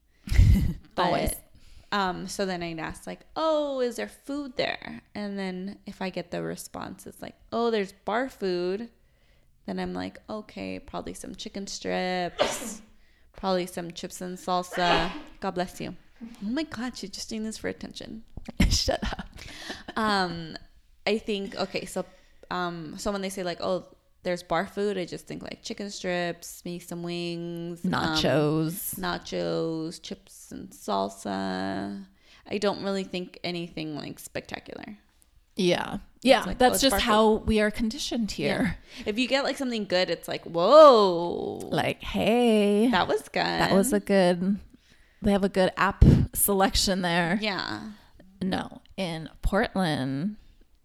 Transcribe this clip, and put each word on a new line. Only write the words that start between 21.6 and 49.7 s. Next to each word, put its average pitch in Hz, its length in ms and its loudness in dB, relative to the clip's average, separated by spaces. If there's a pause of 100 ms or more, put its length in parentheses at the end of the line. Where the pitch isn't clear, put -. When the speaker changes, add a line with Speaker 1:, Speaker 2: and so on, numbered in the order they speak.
Speaker 2:
so, 185 200 -6 (460)
um, 175 480 -6
so 208 120 -4
when 196 120 -2
they 190 80 -2
say, 190 120 -8
like, 175 180 -4
"Oh, 185 260 -2 (360)
there's 175 220 -2
bar 175 240 0
food," 202 280 -2
I 180 80 -4
just - 220 -12
think, 151 160 -10
like, - 220 -14
chicken 208 260 -8
strips, 175 760 -6
maybe 175 140 -8
some 175 240 -10
wings, 170 840 -6
um, 180 60 0
Speaker 1:
Nachos. 156 1120 0
Speaker 2:
nachos, 170 1000 -4
chips - 520 -16
and 190 180 -12
salsa. 196 1300 -4 (440)
I 208 100 -4
don't 202 240 -2
really 196 220 -2
think 180 400 -10
anything, 170 520 -8
like, - 220 -10
spectacular. - 800 -12 (600)
Speaker 1:
Yeah. 180 420 2 (240)
Yeah, 240 160 8
Speaker 2:
It's 196 80 -6
like, 185 120 -6
Speaker 1:
that's 254 140 6
Speaker 2:
"Oh, - 20 0
it's - 80 0
Speaker 1:
just 269 100 6
Speaker 2:
bar - 80 2
food." - 60 0
Speaker 1:
how 220 240 6 (160)
we 214 140 4
are 214 100 4
conditioned 226 680 -2
Speaker 2:
Yeah. 151 80 0
Speaker 1:
here. 170 320 0 (280)
Speaker 2:
If 214 120 -4
you 254 100 2
get, 269 160 2
like, 277 120 -2
something 240 300 -2
good, 180 240 2
it's 165 180 -6
like, - 160 -6
"Whoa." 175 1300 8
Speaker 1:
Like, 131 320 0
"Hey. 214 880 4
Speaker 2:
That 180 180 4
was 427 200 0
good. 180 140 -2
Speaker 1:
That 170 300 0
was 190 200 4
a 208 80 2
good," 190 580 4 (640)
they 202 120 4
have 196 120 4
a 196 40 4
good 185 280 2
app - 280 6 (300)
selection 190 680 2
there. 175 380 2
Speaker 2:
Yeah. 208 500 -4 (500)
Speaker 1:
No, 160 420 -4 (140)
in 165 320 -6 (140)
Portland, 165 920 0 (480)